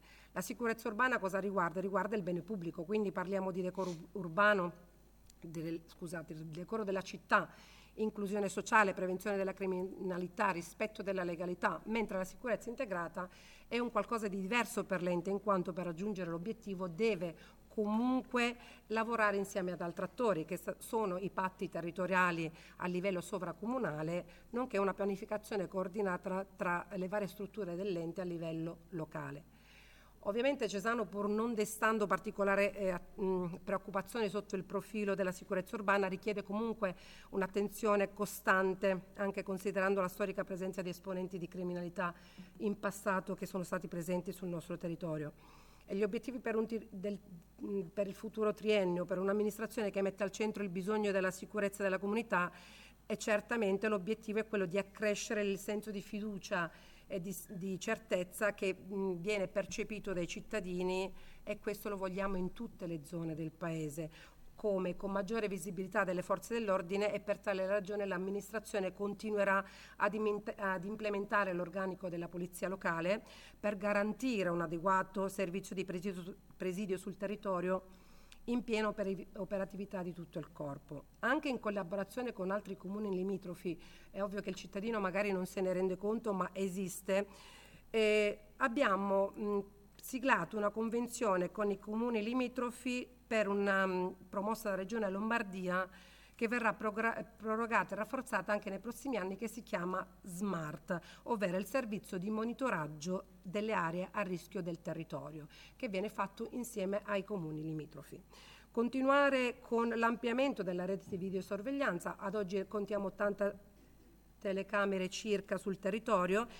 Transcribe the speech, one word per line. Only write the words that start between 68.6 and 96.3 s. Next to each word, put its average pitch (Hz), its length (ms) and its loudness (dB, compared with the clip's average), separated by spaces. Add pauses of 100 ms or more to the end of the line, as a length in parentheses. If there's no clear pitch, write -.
continuerà 202 680 2 (340)
ad 202 180 4
imint-, 214 420 0
ad 190 280 0
implementare 202 680 2
l'organico 180 560 -2
della 170 200 -4
polizia 180 400 -4
locale 185 520 2 (380)
per 208 180 0
garantire 208 720 2
un 170 120 2
adeguato 185 680 2
servizio 190 460 -2
di 185 100 0
presidio 180 380 -4
su-, 190 140 -10 (200)
presidio 185 400 -2
sul 185 200 -6
territorio 190 840 -2 (460)
in 240 180 0
piena 220 240 2
operi-, 196 380 -2 (100)
operatività 190 640 -4
di 175 100 -4
tutto 170 260 -10
il 147 140 -8
corpo. 139 520 -8 (160)
Anche 285 280 2
in 240 100 0
collaborazione 202 760 -2
con 190 180 -2
altri 196 260 -2
comuni 202 380 -4
limitrofi, 185 640 -2 (300)
è 190 100 -6
ovvio 202 200 -2
che 190 100 -4
il 185 60 -4
cittadino 208 420 -4
magari 196 320 2
non 185 160 2
se - 140 -4
ne 185 120 2
rende 185 240 2
conto, 214 360 0
ma 185 200 0
esiste, 196 760 0 (640)
eh, 214 480 6 (180)
abbiamo, 202 720 4
mh, 208 360 0 (300)
siglato 220 640 2
una 208 140 2
convenzione 220 800 2
con 208 180 0
i 196 80 0
comuni 220 420 0
limitrofi 247 880 -2 (160)
per 214 220 2
una, 202 400 4
mh, 185 300 0 (120)
promossa 214 360 -2
dalla 190 180 0
Regione 208 260 0
Lombardia, 190 800 0 (460)